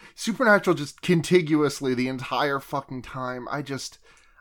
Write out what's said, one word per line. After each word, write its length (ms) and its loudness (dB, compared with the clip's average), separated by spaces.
Supernatural 560 4
just 280 -6
contiguously 920 2
the 160 0
entire 500 -2
fucking 440 -8
time. 480 -10
I 100 -4
just, 380 -10